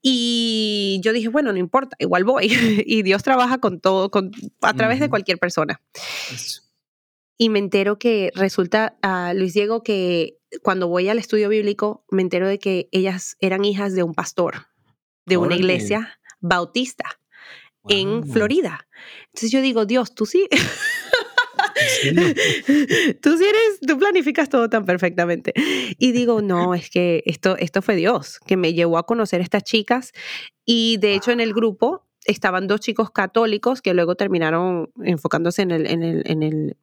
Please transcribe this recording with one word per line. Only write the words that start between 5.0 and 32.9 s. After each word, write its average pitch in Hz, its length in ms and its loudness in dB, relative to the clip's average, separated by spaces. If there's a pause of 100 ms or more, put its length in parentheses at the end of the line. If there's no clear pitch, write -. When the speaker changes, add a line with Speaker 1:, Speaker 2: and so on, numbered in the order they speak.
Speaker 1:
de 294 60 2
Speaker 2:
Ujú. - 40 -4
Speaker 1:
cualquier 190 280 0
persona. 170 420 -2 (520)
Speaker 2:
Eso. - 300 -12 (760)
Speaker 1:
Y 226 120 4
me 208 80 2
entero 202 400 0
que 208 360 0
resulta, 196 680 0
ah, 180 320 -2
Luis 190 180 -2
Diego, 208 300 0
que 180 560 -2 (240)
cuando 185 260 0
voy 180 200 0
al 220 100 0
estudio 214 300 0
bíblico, 208 600 -2
me 190 120 2
entero 185 260 0
de 202 100 -2
que 190 340 -2
ellas 185 480 -2
eran 190 240 0
hijas 202 300 -2
de 185 100 0
un 165 100 -4
pastor 170 520 -4 (600)
de 185 100 2
una 175 180 2
Speaker 2:
Órale. - 20 0
Speaker 1:
iglesia 196 640 -2 (200)
bautista 180 640 -2 (840)
en 202 340 0
Speaker 2:
Guau. 143 100 -8
Speaker 1:
Florida. 214 540 -2 (400)
Entonces - 240 -8
yo 262 100 2
digo, 240 260 0
"Dios, 233 280 -2
tú 220 120 -4
sí". 370 240 2
<laughs> - 1300 -2
Speaker 2:
¿En 587 80 2
serio? 294 460 2 (320)
<laughs> 294 540 2
Speaker 1:
Tú 302 160 4
sí 339 80 4
eres, 427 420 2
tú 277 120 2
planificas 320 500 2
todo 233 220 2
tan 220 160 0
perfectamente. 175 680 0 (460)
Y 254 140 4
digo, 233 300 2
"No, 180 320 0
es 175 160 -6
que 175 360 0
esto, 185 320 0
esto 180 240 -2
fue 208 140 2
Dios, 175 500 0
que 190 100 2
me 175 160 2
llevó 170 260 2
a 170 80 -2
conocer 220 340 0
a - 40 -2
estas 196 200 -2
chicas". 240 480 -2 (520)
Y 226 340 2
de 202 160 2
hecho, 196 180 0
en 240 80 0
el 226 120 0
Speaker 2:
Guau. 196 80 -2
Speaker 1:
grupo 226 460 0 (180)
estaban 190 420 0
dos 202 140 0
chicos 220 300 -2